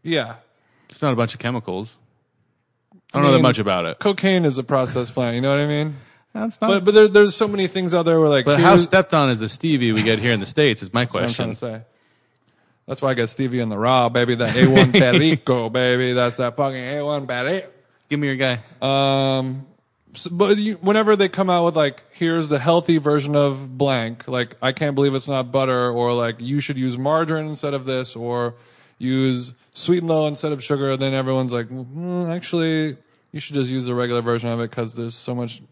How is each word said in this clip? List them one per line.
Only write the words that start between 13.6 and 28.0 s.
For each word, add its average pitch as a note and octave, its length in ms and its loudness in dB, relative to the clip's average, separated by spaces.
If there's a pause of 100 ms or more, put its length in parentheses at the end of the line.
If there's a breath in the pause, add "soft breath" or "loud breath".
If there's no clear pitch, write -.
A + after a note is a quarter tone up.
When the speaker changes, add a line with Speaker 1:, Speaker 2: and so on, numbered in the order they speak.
Speaker 1:
in A2+ 80 -2
the G2+ 80 -4
raw, A#2+ 320 2
baby. B2 260 0
That A2+ 200 -2
Speaker 2:
<laughs> - 20 2
Speaker 1:
A C3 100 6
one C3 240 6
Perico, B2+ 800 2
baby. B2+ 440 2
That's B2 240 0
that A#2+ 200 -2
fucking C3+ 260 -2
A C#3+ 200 -6
one C#3+ 240 -6
Perico. C3+ 400 -4 (420)
Speaker 2:
Give D3 100 -2
me D3 80 -2
your C3+ 80 -2
guy. B2+ 240 0 (220)
Speaker 1:
Um, C3+ 840 0 (460)
so, - 180 -14
but G3 260 2
you, G#3 180 -4
whenever G#3 400 2
they G3 140 0
come F#3+ 220 -2
out E3+ 140 2
with, E3+ 100 0
like, C#3+ 340 0
"Here's E3 400 -2
the D3 80 2
healthy E3+ 400 2
version D3 380 0
of C3+ 420 0
blank," A#2+ 500 -2
like, B2 320 -4
"I C3 120 0
can't C#3+ 240 -4
believe C#3 180 2
it's C3+ 140 -6
not C3 240 -4
butter," B2+ 400 0
or, A#2+ 220 0
like, A#2 280 -2
"You C#3 200 -4
should C3+ 180 -6
use B2+ 180 -4
margarine D#3 480 -2
instead D3 300 -6
of C3 100 -6
this," B2+ 300 -6